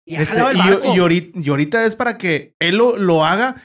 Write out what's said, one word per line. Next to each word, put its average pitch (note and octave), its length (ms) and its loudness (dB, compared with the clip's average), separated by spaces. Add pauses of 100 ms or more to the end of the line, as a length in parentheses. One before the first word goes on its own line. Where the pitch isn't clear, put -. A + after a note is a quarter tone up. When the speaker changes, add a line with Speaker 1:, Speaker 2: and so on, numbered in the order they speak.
Speaker 1:
y D#3+ 120 -14
ha D3+ 40 -4
Speaker 2:
Este, D#3 160 -2
Speaker 1:
jalado A#3+ 140 2
el B3 60 0
Speaker 2:
y, F3+ 40 2
Speaker 1:
barco. F#3+ 340 2
Speaker 2:
y F3+ 40 2
ahorit-, E3+ 340 0 (140)
y - 20 0
ahorita D3 380 0
es A3 100 -2
para A#3+ 220 -4
que E3 420 -4
él F3 160 0
lo, A#3 220 2
lo E3+ 260 2
haga, A#3 400 0